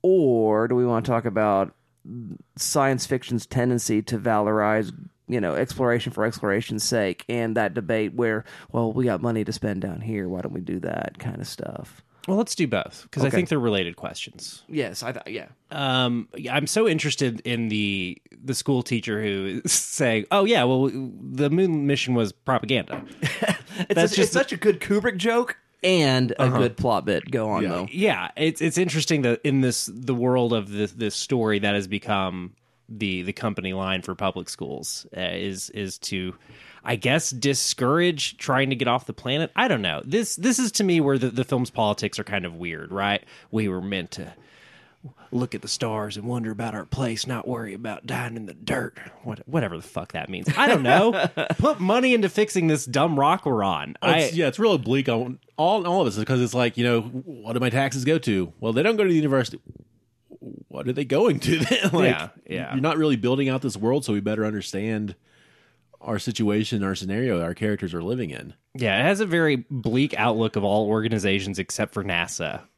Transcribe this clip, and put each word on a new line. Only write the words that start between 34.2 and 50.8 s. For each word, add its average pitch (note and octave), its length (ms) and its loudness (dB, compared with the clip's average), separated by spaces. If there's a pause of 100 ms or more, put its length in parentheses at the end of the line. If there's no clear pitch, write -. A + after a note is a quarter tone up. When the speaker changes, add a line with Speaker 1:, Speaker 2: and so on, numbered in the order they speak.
Speaker 2:
schools, - 560 -10 (100)
uh, - 40 -8
is, F#2 500 -6
is G2 280 -8
to, F#2 360 -6 (500)
I A#2+ 120 -2
guess, B2+ 340 0
discourage C#3 1080 0
trying C3+ 320 2
to C3+ 80 0
get A#2+ 120 0
off A#2+ 180 0
the A2 80 -8
planet. C#3+ 420 -2
I A#3 120 4
don't C3+ 140 2
know. D#2+ 220 -2
This, G3+ 320 -2
this A3 220 2
is B3 140 0
to - 120 0
me F3 160 4
where C#3 160 4
the, B2+ 140 2
the B2 140 -2
film's B2+ 260 0
politics G#2 480 0
are G#2 60 -6
kind G2+ 200 -2
of E2+ 120 -8
weird, E2 360 -8
right? G2+ 320 0 (260)
We A2 180 0
were F#2 120 -2
meant F#2+ 320 -6
to - 220 -12 (960)
look B2 220 -2
at G#2+ 80 -10
the G#2 60 -12
stars G#2+ 500 -4
and G#2 80 -10
wonder A#2+ 240 -4
about A2 240 -6
our G#2 100 -8
place, A#2+ 420 -4
not B2 220 -6
worry A2+ 240 -6
about G#2+ 340 -10
dying B2 300 -6
in A2+ 100 -10
the F2+ 60 -14
dirt. - 460 -6 (240)
What, G#2+ 160 -10 (100)
whatever B2 280 -2
the D#2+ 60 -10
fuck - 300 -10
that - 160 -6
means. F#2 200 -4 (100)
I C4 80 4
don't G#3+ 160 4